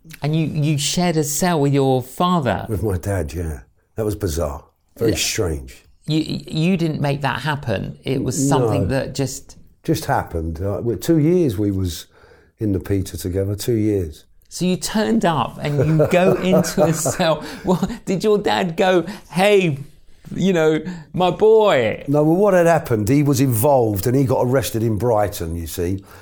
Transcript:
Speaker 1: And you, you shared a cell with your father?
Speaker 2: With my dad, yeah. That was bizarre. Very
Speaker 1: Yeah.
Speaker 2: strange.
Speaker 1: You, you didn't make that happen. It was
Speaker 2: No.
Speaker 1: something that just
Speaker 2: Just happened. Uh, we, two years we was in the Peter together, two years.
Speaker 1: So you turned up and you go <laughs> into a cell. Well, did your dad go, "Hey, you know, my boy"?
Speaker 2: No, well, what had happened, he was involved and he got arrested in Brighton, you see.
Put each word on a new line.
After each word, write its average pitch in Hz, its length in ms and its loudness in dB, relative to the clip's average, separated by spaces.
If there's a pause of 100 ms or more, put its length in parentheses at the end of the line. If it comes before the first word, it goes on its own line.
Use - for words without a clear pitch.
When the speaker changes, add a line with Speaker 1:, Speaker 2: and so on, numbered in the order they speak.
(220)
Speaker 1:
And 151 120 -2
you, 160 140 0
you 151 300 0
shared 175 400 0
a 156 60 2
cell 165 360 0
with 143 140 2
your 135 280 2
father? 131 680 -2
Speaker 2:
With 98 120 -4
my 98 160 0
dad, 87 360 -4
yeah. 80 300 -8 (320)
That 107 100 -4
was 107 100 -2
bizarre. 78 500 -4 (320)
Very 113 140 2
Speaker 1:
Yeah. 85 60 -2
Speaker 2:
strange. 76 640 -4 (240)
Speaker 1:
You, 156 120 0
you - 580 -2
didn't 160 240 -4
make 143 200 -2
that 131 200 -4
happen. 120 600 -4
It 135 200 -4
was 135 260 0
Speaker 2:
No. 143 80 4
Speaker 1:
something 104 300 0
that 127 280 -4
just - 420 -8 (260)
Speaker 2:
Just - 220 -2
happened. 82 560 -4
Uh, 98 220 -4
we, 113 120 -2
two 165 220 0
years 151 400 2
we 104 140 0
was 95 360 -4 (500)
in 110 140 -2
the 95 80 0
Peter 90 380 -4
together, 98 380 -4
two 117 200 -2
years. 101 500 -2 (240)
Speaker 1:
So - 160 -6
you 180 120 0
turned 220 480 -2
up 156 360 -2
and 147 240 -2
you 156 220 2
go 180 260 2
<laughs> 175 80 -2
into 165 420 0
a 160 100 2
cell. 160 500 -2 (220)
Well, 185 240 0 (160)
did 185 180 -4
your 208 140 4
dad 190 400 -2
go, 185 280 2 (240)
"Hey, 185 500 2 (560)
you 190 180 2
know, 156 260 4 (340)
my 180 180 2
boy"? 190 760 4
Speaker 2:
No, 147 160 4
well, 160 120 4
what 196 180 4
had 175 120 6
happened, 123 440 2
he 147 140 4
was 139 160 2
involved 120 680 2
and 123 80 2
he 139 100 2
got 123 200 2
arrested 123 380 0
in 113 140 0
Brighton, 98 580 0
you 82 120 -8
see. 92 360 -4 (180)